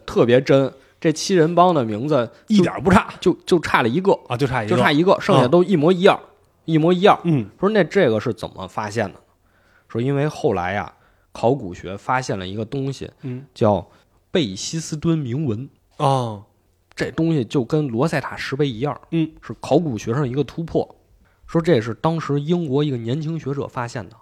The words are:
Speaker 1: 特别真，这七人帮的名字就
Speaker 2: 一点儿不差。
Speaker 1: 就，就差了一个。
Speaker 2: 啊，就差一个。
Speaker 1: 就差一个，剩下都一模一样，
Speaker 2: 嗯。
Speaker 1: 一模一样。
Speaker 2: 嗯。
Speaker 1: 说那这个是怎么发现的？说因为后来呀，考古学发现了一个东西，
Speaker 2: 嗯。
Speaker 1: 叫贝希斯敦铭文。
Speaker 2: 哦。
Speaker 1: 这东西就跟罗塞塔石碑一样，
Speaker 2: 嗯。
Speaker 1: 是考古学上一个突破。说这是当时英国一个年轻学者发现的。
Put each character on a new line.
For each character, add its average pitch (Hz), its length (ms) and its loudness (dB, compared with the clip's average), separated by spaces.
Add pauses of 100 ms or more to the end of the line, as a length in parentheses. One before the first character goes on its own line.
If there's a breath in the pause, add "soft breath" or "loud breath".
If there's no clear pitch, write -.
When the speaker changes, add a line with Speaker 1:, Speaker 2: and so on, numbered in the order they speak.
Speaker 1:
特 170 200 2
别 120 140 6
真， 135 320 2 (280 soft breath)
这 160 120 0
七 185 240 -2
人 170 200 4
帮 175 180 6
的 143 100 2
名 110 240 -4
字 127 220 0 (160 soft breath)
就 214 100 0
Speaker 2:
一 196 60 6
点 170 100 2
儿 - 80 -8
不 180 120 0
差。 196 280 4
Speaker 1:
就， 180 140 2 (120)
就 175 140 2
差 - 220 0
了 117 80 2
一 139 100 0
个。 190 120 2 (160)
Speaker 2:
啊， 120 100 -6
就 143 80 0
差 131 180 -2
一 107 60 -6
个。 - 60 0
Speaker 1:
就 123 60 4
差 139 100 4
一 147 120 4
个， 185 160 4
剩 - 200 2
下 123 80 4
都 175 160 4
一 185 120 0
模 156 160 4
一 180 100 0
样， 185 200 4
Speaker 2:
嗯。 - 60 -20 (380)
Speaker 1:
一 160 120 2
模 165 160 4
一 180 80 -2
样。 196 220 6
Speaker 2:
嗯。 135 260 0 (100)
Speaker 1:
说 190 100 2
那 214 140 2
这 160 260 2
个 110 100 2
是 110 140 -2
怎 - 180 -10
么 92 160 -12
发 104 220 -8
现 107 220 -4
的？ - 80 -20 (680)
说 113 120 -6
因 135 160 -2
为 143 120 0
后 147 260 -2
来 90 200 -4
呀， 101 200 -8 (380)
考 120 220 0
古 107 200 -8
学 92 240 -12
发 131 240 -4
现 131 160 -6
了 92 80 -8
一 95 100 -10
个 110 80 -6
东 135 300 -6
西， - 160 -14 (120)
Speaker 2:
嗯。 127 220 -10 (100)
Speaker 1:
叫 101 340 0 (420 soft breath)
贝 117 260 -2
希 - 240 -8
斯 160 160 -8
敦 165 220 0
铭 139 280 -4
文。 120 220 -4 (300)
Speaker 2:
哦。 127 460 -2 (500)
Speaker 1:
这 - 160 -6
东 165 220 -2
西 147 120 0
就 127 200 -2
跟 151 240 -2
罗 120 200 -2
塞 147 140 -2
塔 - 140 -10
石 - 200 -10
碑 143 120 0
一 110 120 -8
样， 139 200 -6 (100)
Speaker 2:
嗯。 160 220 -2 (100)
Speaker 1:
是 - 180 -14
考 143 200 2
古 143 180 -2
学 107 160 -4
上 143 140 -2
一 120 60 -6
个 143 100 0
突 - 200 -10
破。 - 240 -4 (600)
说 165 120 -2
这 160 220 4
是 110 140 -6
当 165 260 -2
时 143 180 -2
英 170 280 -2
国 139 160 0
一 151 80 -2
个 127 60 -4
年 117 220 -4
轻 160 200 -6
学 143 140 -6
者 139 140 -6
发 120 200 -8
现 113 200 -10
的。 113 140 -20